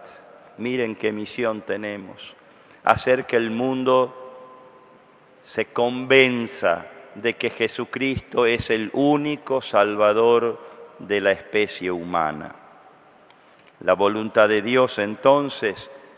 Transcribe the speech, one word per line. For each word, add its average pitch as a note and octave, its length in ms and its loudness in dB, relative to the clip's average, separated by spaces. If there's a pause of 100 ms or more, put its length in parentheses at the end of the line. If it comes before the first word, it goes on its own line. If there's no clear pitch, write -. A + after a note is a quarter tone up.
(580)
Miren A#2+ 380 -4
qué A2 160 -2
misión G#2+ 480 -6
tenemos, G2+ 760 -10 (480)
hacer B2+ 440 2
que B2 100 0
el A2+ 140 0
mundo B2+ 720 0 (1200)
se - 220 -4
convenza B2 1200 2 (280)
de A2+ 200 -4
que A#2 160 -4
Jesucristo B2 960 -2
es A#2 240 0
el A2 220 -2
único C#3+ 680 0
Salvador G#2+ 960 2 (400)
de G2+ 220 -4
la G2 120 4
especie F#2+ 580 -4
humana. E2+ 640 -4 (1300)
La F2 120 2
voluntad G#2+ 560 2
de G#2+ 140 2
Dios, B2 360 0
entonces, A#2+ 920 0 (260)